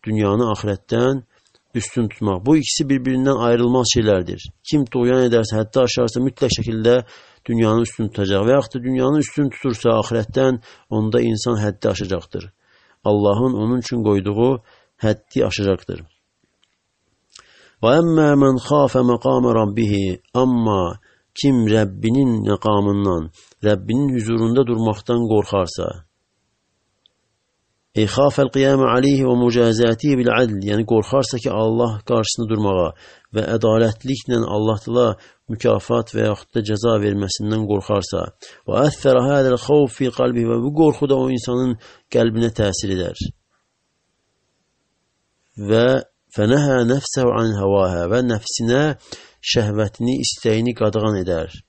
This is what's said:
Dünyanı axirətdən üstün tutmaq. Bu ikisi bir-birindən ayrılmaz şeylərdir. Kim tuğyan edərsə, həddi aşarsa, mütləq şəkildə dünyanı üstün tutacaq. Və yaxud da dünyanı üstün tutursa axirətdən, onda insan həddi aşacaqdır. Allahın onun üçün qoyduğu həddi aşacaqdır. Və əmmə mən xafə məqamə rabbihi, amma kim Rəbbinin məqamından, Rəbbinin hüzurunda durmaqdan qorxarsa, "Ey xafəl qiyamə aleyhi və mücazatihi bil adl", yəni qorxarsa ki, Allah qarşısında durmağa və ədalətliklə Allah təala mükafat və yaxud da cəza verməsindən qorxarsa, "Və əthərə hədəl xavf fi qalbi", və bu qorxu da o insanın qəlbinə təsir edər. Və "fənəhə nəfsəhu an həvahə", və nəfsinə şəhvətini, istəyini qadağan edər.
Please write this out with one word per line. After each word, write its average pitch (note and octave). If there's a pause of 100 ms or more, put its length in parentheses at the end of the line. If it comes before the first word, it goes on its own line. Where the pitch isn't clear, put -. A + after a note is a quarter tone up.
Dünyanı G#2+
axirətdən A#2 (540)
üstün A#2
tutmaq. G2+
Bu D#3
ikisi C#3+
bir-birindən C3 (100)
ayrılmaz A#2+
şeylərdir. F#2 (240)
Kim D3
tuğyan B2
edərsə, A2
həddi B2+
aşarsa, A#2+
mütləq B2+
şəkildə A2+ (520)
dünyanı A2+
üstün A2
tutacaq. G2
Və C3
yaxud -
da A#2+
dünyanı C3
üstün C#3
tutursa A#2
axirətdən, A#2 (300)
onda A2
insan A2+
həddi G#2
aşacaqdır. F#2 (560)
Allahın G#2
onun A2+
üçün A#2
qoyduğu G#2 (520)
həddi A2
aşacaqdır. F2+ (1800)
Və A#2
əmmə E3 (100)
mən C3+
xafə C#3
məqamə B2
rabbihi, G2+ (140)
amma A2 (340)
kim C3
Rəbbinin A2
məqamından, G2+ (320)
Rəbbinin G#2+
hüzurunda A#2
durmaqdan A2+
qorxarsa, F#2+ (2000)
"Ey G#2+
xafəl C3+
qiyamə C3+
aleyhi C3+
və B2
mücazatihi A#2+
bil A#2+
adl", A2+
yəni G#2
qorxarsa B2
ki, A#2
Allah A2+
qarşısında A2+
durmağa G2 (440)
və G#2+
ədalətliklə A2+
Allah G#2+
təala A#2+ (380)
mükafat A2+
və A2
yaxud G#2+
da A#2+
cəza G#2+
verməsindən G#2
qorxarsa, G2+ (400)
"Və -
əthərə C3+
hədəl C3+
xavf C#3+
fi C3
qalbi", A#2+
və A#2
bu C3
qorxu D3+
da C3+
o C3
insanın B2+ (340)
qəlbinə A#2
təsir G2
edər. F2+ (2500)
Və A2 (460)
"fənəhə C3 (100)
nəfsəhu B2+
an A2+
həvahə", G2
və A2
nəfsinə A#2+ (560)
şəhvətini, A2
istəyini A#2
qadağan G#2+
edər. E2+ (200)